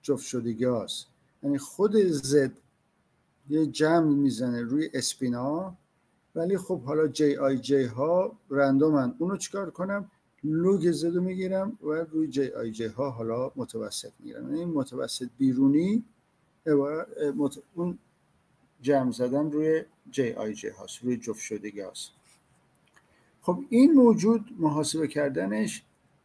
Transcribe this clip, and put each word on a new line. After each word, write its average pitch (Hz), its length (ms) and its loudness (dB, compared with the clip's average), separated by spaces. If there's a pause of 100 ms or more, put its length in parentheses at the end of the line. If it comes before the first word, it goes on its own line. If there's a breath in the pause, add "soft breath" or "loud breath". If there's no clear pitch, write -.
جفت 135 220 -2
شدگی 117 400 -4
هاست، 117 420 -4 (360)
یعنی 139 160 -2
خود 208 380 0 (100)
زد 139 460 2 (960)
یه 151 180 2
جمع 156 480 4
می‌زنه 123 480 0
روی 139 320 -2
اسپینا، 139 800 -4 (580)
ولی 175 240 0
خب 180 220 -4
حالا 151 280 0
جی 143 280 2
آی 135 220 0
جی 135 260 2
ها 156 540 0 (120)
رندومن. 135 680 4
اونو 180 180 -2
چیکار 196 340 -8
کنم؟ 196 400 -6 (340)
لوگ 170 460 2
زد 165 240 -2
رو 180 80 2
می‌گیرم 190 600 -4
و 151 100 -4
روی 160 360 -2
جی 131 200 0
آی 117 220 -6
جی 113 160 -6
ها 131 240 -4
حالا 117 460 -4
متوسط 113 640 -8
می‌گیرم، - 280 -14
یعنی 143 120 -4
این 175 100 -4
متوسط 131 600 -4 (100)
بیرونی 139 680 4 (600)
عبارت، 147 420 0 (280)
مت-، 143 260 -2 (120)
اون 175 240 -4 (840)
جمع 131 300 2
زدن 127 400 -2
روی 156 320 0 (280)
جی 123 220 0
آی 107 220 -6
جی 110 140 -10
هاست، 104 360 -14
روی 123 120 0
جفت 110 240 -8
شدگی 101 400 -8
هاست. - 300 -12 (1300 soft breath)
خب 180 260 -4
این 269 240 8
موجود 226 680 6
محاسبه 151 500 0
کردنش 143 760 -2 (400)